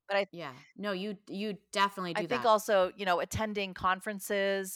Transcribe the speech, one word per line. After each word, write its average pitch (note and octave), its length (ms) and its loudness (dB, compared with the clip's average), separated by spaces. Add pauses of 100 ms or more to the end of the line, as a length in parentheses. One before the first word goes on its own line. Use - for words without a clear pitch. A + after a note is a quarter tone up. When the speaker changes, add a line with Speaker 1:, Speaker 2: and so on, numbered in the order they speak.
Speaker 1:
But G3+ 100 2
I G3 140 2
Speaker 2:
Yeah. D#3 200 -10 (240)
No, G3+ 180 -4
you, F#3+ 220 -4 (140)
you G3 300 -6 (120)
definitely G3 440 0
Speaker 1:
I G#3 60 0
Speaker 2:
do E3+ 60 -4
Speaker 1:
think A#3+ 140 -2
Speaker 2:
that. B3 80 4
Speaker 1:
also, G3 480 4
you G3+ 80 -6
know, F3 140 4
attending G3 560 -4
conferences G3 1000 -2